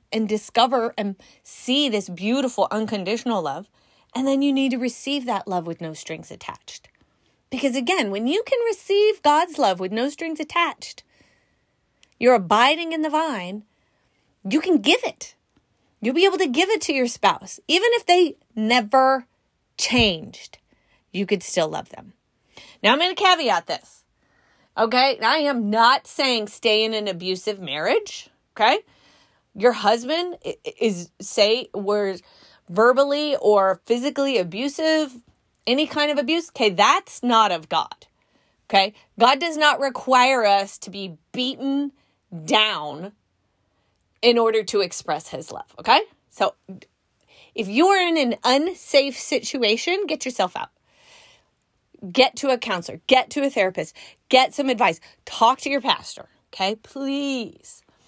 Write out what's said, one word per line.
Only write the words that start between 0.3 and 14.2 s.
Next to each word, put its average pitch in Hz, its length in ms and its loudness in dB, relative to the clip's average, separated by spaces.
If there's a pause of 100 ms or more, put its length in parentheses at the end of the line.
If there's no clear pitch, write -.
and 202 200 -6 (260)
see 277 460 -2
this 208 200 -4
beautiful 214 600 -2
unconditional 208 720 -4
love. 151 260 -8 (460)
And 262 120 -2
then 269 160 0
you 285 100 2
need 269 180 0
to 254 80 -2
receive 254 480 -6
that 214 220 -4
love 180 180 -4
with 165 140 -10
no 160 120 -8
strings 160 380 -14
attached. - 580 -18 (600)
Because 262 280 -2
again, 269 340 0
when 208 160 -4
you 359 180 0
can 523 220 0
receive 415 560 0
God's 302 340 2
love 196 220 2
with 185 140 -6
no 233 160 -2
strings 320 320 -8
attached, - 640 -4 (1120)
you're 247 160 6
abiding 254 580 2
in 320 100 -2
the 311 80 -2
vine, 214 540 -4 (800)